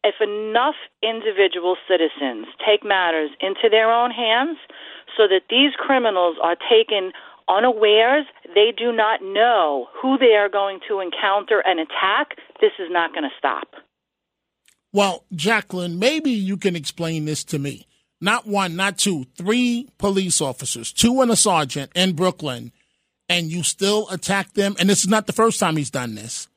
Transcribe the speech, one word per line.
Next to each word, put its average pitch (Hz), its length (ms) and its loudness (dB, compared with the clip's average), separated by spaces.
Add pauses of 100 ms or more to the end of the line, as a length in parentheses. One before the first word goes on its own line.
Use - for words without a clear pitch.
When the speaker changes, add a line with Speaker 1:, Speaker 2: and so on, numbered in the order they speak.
Speaker 1:
if 208 180 2
enough 214 540 -2 (260)
individual 196 720 0 (140)
citizens 143 560 0 (180)
take 208 200 2
matters 170 460 0 (100)
into 196 280 -2
their 220 240 4
own 240 200 0
hands 240 440 -2 (640)
so 220 80 6
that 190 240 2
these 262 260 4
criminals 196 680 0
are 170 140 0 (140)
taken 214 420 2 (360)
unawares, 220 800 4 (280)
they 214 220 6
do 233 160 -2
not 220 300 0
know 190 640 2 (140)
who 262 180 0
they 233 180 8
are 202 140 2
going 196 360 -2
to 196 140 -4
encounter 196 640 -2
and 175 160 2
attack, 202 560 -2 (240)
this 214 180 4
is 180 120 -10
not 170 240 -2
gonna 147 240 -4
stop. 113 300 -4 (1200)
Speaker 2:
Well, 196 320 0 (100)
Jacqueline, 175 640 -4
maybe 294 320 0
you 202 260 -2
can 180 200 -2
explain 160 480 -6
this 151 200 -4
to 156 140 -6
me. 139 280 -8 (340)
Not 220 260 -2
one, 196 300 -2
not 196 220 -4
two, 160 260 -2 (120)
three 240 520 -2 (100)
police 196 420 0
officers, 123 520 -8
two 247 280 2
and 254 100 4
a - 60 2
sergeant 147 580 0
in 185 200 2
Brooklyn, 143 580 -4 (560)
and 175 220 0
you 170 120 -4
still 208 480 -2
attack 190 440 -4
them? 202 240 0
And 185 100 2
this 196 140 4
is 185 60 -2
not 220 180 2
the - 60 -6
first 226 280 2
time 165 160 2
he's 143 140 -4
done 120 260 -6
this. 107 400 -12